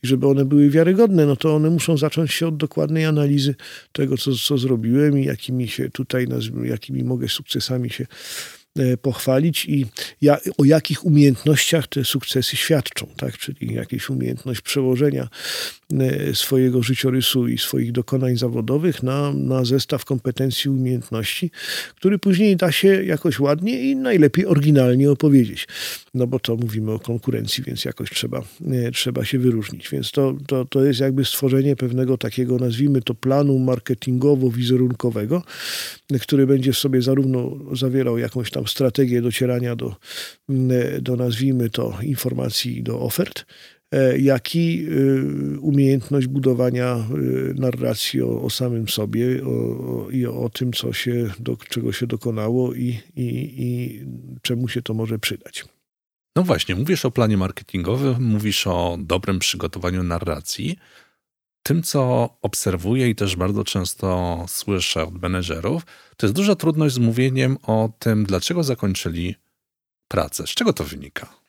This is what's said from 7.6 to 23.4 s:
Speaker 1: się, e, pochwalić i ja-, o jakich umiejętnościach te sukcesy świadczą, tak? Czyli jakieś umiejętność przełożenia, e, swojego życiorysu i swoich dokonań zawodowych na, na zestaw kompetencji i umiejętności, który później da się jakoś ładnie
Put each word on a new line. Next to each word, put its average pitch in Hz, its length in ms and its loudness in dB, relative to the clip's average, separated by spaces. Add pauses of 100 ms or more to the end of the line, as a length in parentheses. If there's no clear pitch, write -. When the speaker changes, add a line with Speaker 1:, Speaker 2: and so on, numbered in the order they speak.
Speaker 1:
się, 123 180 -8 (720)
e, 127 180 2
pochwalić 135 680 0
i 139 200 0 (360)
ja-, 143 180 6 (180)
o 143 80 6
jakich 151 400 4
umiejętnościach 147 840 4
te 131 180 -4
sukcesy - 500 -2
świadczą, - 520 0 (100)
tak? 131 200 -6
Czyli - 360 -8
jakieś - 360 -6
umiejętność 127 520 -4
przełożenia, 131 640 0 (720)
e, 131 360 0
swojego 127 480 2
życiorysu 127 640 0
i 120 100 -2
swoich 120 340 -2
dokonań 127 460 0
zawodowych 123 680 0
na, 143 300 -2
na 131 320 0
zestaw 127 400 0
kompetencji 131 640 -2
i 139 40 0
umiejętności, 127 800 -2 (440)
który 196 240 2
później 196 360 4
da 170 160 2
się 190 320 4
jakoś 156 360 0
ładnie 208 520 2